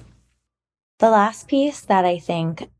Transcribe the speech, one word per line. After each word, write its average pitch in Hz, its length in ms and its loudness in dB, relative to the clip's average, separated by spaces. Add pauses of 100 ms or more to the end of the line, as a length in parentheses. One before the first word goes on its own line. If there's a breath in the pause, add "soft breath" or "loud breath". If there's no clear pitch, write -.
(1000)
The 226 100 4
last 220 380 0
piece 285 320 -2
that 190 240 0
I 175 160 0
think 165 500 -8 (100)